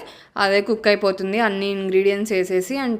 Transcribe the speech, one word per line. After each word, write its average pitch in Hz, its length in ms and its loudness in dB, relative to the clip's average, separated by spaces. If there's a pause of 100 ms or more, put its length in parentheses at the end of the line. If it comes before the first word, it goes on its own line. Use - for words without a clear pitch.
(360)
అదే 202 260 2
కుక్ 220 260 0
అయిపోతుంది. 196 520 0
అన్ని 196 300 0
ఇంగ్రీడియంట్స్ 196 640 0
వేసేసి 185 420 0
and 247 240 -2